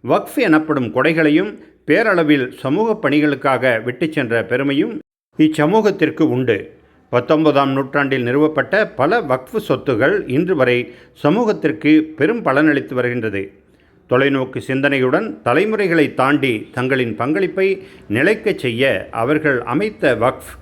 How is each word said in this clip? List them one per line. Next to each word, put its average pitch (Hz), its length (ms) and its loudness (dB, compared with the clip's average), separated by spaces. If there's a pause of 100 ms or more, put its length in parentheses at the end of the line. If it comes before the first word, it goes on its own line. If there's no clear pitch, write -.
வக்ஃப் 170 320 -2
எனப்படும் 156 580 2
கொடைகளையும் 160 580 2 (340)
பேரளவில் 160 680 2
சமூக 214 460 -2
பணிகளுக்காக 139 720 0 (120)
விட்டுச் 156 340 -4
சென்ற 117 280 0
பெருமையும் 143 480 -2 (460)
இச்சமூகத்திற்கு 160 920 2
உண்டு. 123 280 0 (540)
பத்தொன்பதாம் 139 600 2
நூற்றாண்டில் 135 560 -2
நிறுவப்பட்ட 151 560 0 (120)
பல 180 260 0
வக்ஃப் 135 380 -4
சொத்துகள் 139 580 0 (100)
இன்று 175 280 0
வரை 123 220 2 (360)
சமூகத்திற்கு 165 800 0 (220)
பெரும் 202 280 0
பலனளித்து 143 500 2
வருகின்றது. 123 500 -2 (680)
தொலைநோக்கு 131 500 0
சிந்தனையுடன் 135 680 0 (160)
தலைமுறைகளை 175 640 0 (100)
தாண்டி 135 380 2 (200)
தங்களின் 127 440 -2
பங்களிப்பை 170 500 -2 (420)
நிலைக்கச் 180 520 0
செய்ய 123 240 -2 (280)
அவர்கள் 139 500 -2
அமைத்த 160 540 -2
வக்ஃப் 120 360 -4 (100)